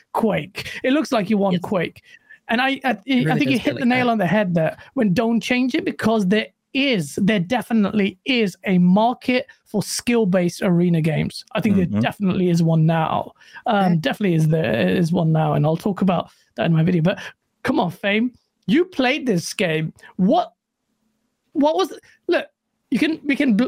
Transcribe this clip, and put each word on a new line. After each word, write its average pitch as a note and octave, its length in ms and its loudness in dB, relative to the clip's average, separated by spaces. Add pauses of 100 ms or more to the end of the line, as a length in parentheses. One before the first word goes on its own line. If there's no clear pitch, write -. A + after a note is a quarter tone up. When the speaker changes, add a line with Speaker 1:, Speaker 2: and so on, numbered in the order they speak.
(120)
Speaker 1:
Quake." - 580 -2 (140)
It C4 80 2
looks C#4 180 0
like G#3+ 200 0
you G#3+ 80 2
want F#3+ 160 0
Speaker 2:
Yes. F3 80 -2
Speaker 1:
Quake. - 400 -6 (460)
And A#3 120 0
I, C4 240 -2
I, A#3+ 220 -2
Speaker 2:
It - 20 -6 (160)
really D#4 60 0
Speaker 1:
I - 80 0
think C4+ 120 0
you C4+ 60 2
Speaker 2:
does A3 40 -2
Speaker 1:
hit - 100 -6
Speaker 2:
feel C4+ 60 -2
Speaker 1:
the - 40 -8
Speaker 2:
like B3+ 80 0
Speaker 1:
nail B3 200 2
Speaker 2:
that. A#3 40 2
Speaker 1:
on A3+ 60 0
the F#3+ 80 0
head F#3 280 0
there D#3+ 220 0 (160)
when G#3+ 220 0
don't A3+ 260 0
change B3+ 340 0
it, D#4+ 120 -2
because A3 420 0
there G#3+ 200 0 (260)
is, B3+ 480 -2
there G#3 180 2
definitely G3+ 840 0
is A#3 380 0
a F#3+ 140 2
market A3+ 680 2 (200)
for G3+ 160 -4
skill-based F#3+ 800 0
arena F3 400 2
games. D#3 420 -4 (100)
I G#3+ 80 -4
think G#3 140 2
Speaker 3:
Mm-hmm. F#3 160 0
Speaker 1:
there G2+ 80 0
definitely F#3 500 0
is E3+ 120 2
one D#3+ 240 2
now. E3 460 -2 (340)
Um, G3+ 180 2
Speaker 2:
Okay. F3 120 2
Speaker 1:
definitely F3+ 400 0
is, D#3 120 2
there D#3+ 400 0
is F3 240 0
one E3 200 2
now, D#3 220 2
and D3 120 0
I'll D#3+ 120 0
talk G3 240 -4
about F3+ 280 0 (260)
that A2+ 100 -4
in E3+ 80 2
my D#3+ 80 2
video. F3 200 0
But G3 160 0 (440)
come C4 160 -2
on, F#3 120 -2
Fame, G#3+ 420 -2 (340)
you D#4 200 2
played C#4 400 -2
this F#3 260 -2
game. D#3+ 400 -2 (240)
What, B3+ 380 2 (1000)
what D4+ 240 2
was, F#4+ 160 0 (360)
look, D#4+ 180 0 (440)
you A#3 80 0
can, D#4 260 0
we C#4+ 120 -2
can, B3+ 320 2